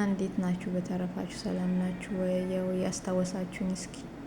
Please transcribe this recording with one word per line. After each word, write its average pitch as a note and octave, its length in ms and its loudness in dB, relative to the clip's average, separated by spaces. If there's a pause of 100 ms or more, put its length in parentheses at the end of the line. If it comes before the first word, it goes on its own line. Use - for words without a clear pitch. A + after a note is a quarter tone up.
እንዴት G3 340 2
ናችሁ? F3+ 340 0
በተረፋችሁ F3+ 680 -2
ሰላም F3+ 380 0
ናችሁ F#3 400 0
ወይ? F#3 200 2 (120)
ያው F#3 280 0
ያስታወሳችሁኝ F#3 960 0
እስኪ - 220 -6 (300)